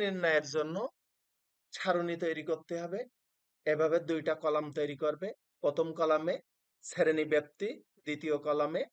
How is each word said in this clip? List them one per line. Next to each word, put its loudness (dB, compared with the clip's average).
নির্ণয়ের 2
জন্য -2
সারণী 0
তৈরি -2
করতে -4
হবে। -6
এভাবে 4
দুইটা 0
কলাম 2
তৈরি -2
করবে, -2
প্রথম 2
কলামে 2
শ্রেণীব্যাপ্তি, 2
দ্বিতীয় -2
কলামে 0